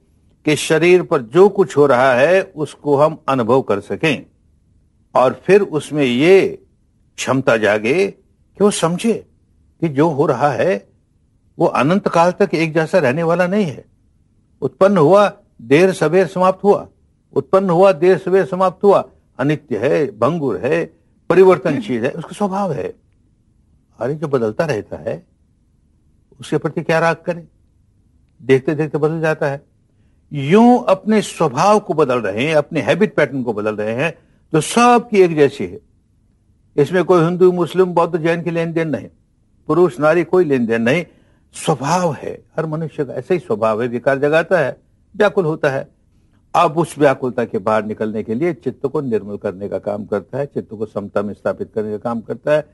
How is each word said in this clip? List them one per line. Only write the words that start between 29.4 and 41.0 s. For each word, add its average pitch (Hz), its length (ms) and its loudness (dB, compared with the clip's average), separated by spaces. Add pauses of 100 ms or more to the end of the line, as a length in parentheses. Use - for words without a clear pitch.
है। 139 160 -6 (720)
यूं 208 520 4
अपने 202 380 0
स्वभाव 175 580 0
को 190 140 -4
बदल 127 260 0
रहे 107 240 -4
हैं, 160 100 -2
अपने 151 260 0
habit 160 340 0
pattern 139 280 -2
को 117 100 -4
बदल 104 240 -4
रहे 107 180 -4
हैं, 151 180 -4 (400)
जो 156 80 2
सबकी 240 600 2
एक 175 160 4
जैसी 139 300 2
है। 90 140 -14 (960)
इसमें 151 280 2
कोई 170 200 4
हिंदू, 180 280 4
मुस्लिम, 180 420 -2
बौद्ध, 170 240 0
जैन 170 240 -2
की 170 80 -6
लेन 165 220 -4
देन 160 160 -2
नहीं, 117 200 -8 (600)
पुरुष 160 320 2
नारी 160 240 2
कोई 180 200 2
लेन 135 220 0
देन 117 160 -2
नहीं, 151 220 0 (500)